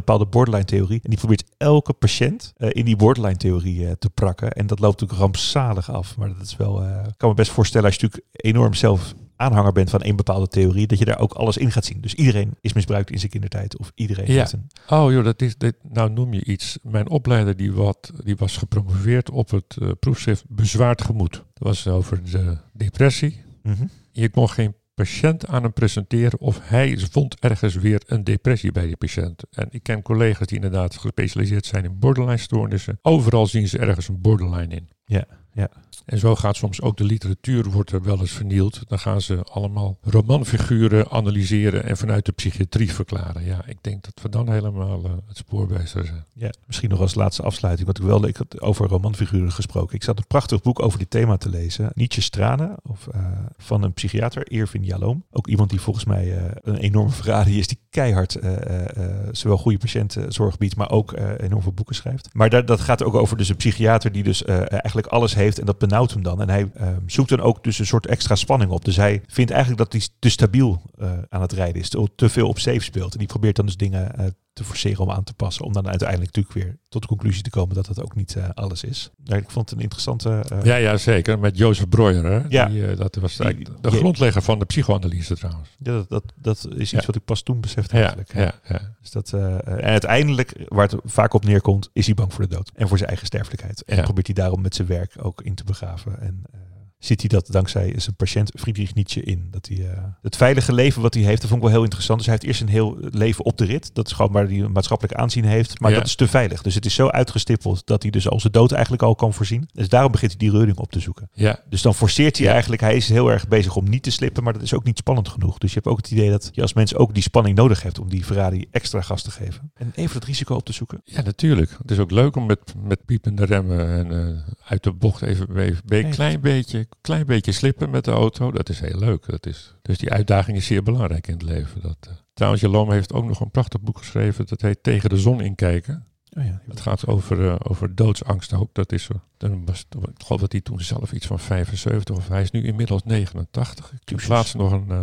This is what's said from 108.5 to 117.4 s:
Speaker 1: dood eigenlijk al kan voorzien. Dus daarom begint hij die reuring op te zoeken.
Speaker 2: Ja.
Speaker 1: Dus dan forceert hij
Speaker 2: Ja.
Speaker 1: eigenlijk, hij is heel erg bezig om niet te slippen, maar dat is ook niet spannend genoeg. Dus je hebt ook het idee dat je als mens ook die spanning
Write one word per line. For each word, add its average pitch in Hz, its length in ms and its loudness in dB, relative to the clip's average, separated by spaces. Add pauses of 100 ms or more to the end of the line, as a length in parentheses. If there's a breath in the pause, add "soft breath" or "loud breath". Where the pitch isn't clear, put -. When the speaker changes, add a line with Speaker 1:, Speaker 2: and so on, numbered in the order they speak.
Speaker 1:
dood 113 200 4
eigenlijk 120 300 0
al 113 120 4
kan 110 180 0
voorzien. 113 400 -4
Dus 98 160 -4
daarom 123 240 6
begint 104 180 2
hij 95 100 -10
die 107 100 4
reuring 104 280 4
op 85 140 -8
te 92 80 -2
zoeken. 92 320 -10
Speaker 2:
Ja. 104 360 0
Speaker 1:
Dus 98 140 -2
dan 110 120 6
forceert 143 420 4
hij 135 100 2
Speaker 2:
Ja. 113 60 6
Speaker 1:
eigenlijk, 113 300 2
hij 110 140 4
is 123 120 0
heel 120 220 4
erg 107 180 0
bezig 95 280 2
om 95 120 0
niet 120 140 0
te 139 80 -2
slippen, 127 320 -2
maar 117 100 0
dat 107 100 -6
is 117 120 -2
ook 127 100 0
niet 117 140 0
spannend 123 300 0
genoeg. 90 300 -2
Dus - 120 0
je - 60 -12
hebt 107 140 -2
ook 110 60 2
het - 140 -6
idee 107 200 4
dat 101 220 0
je 113 100 -2
als 117 100 0
mens 110 220 2
ook 107 200 4
die 101 80 2
spanning 104 340 4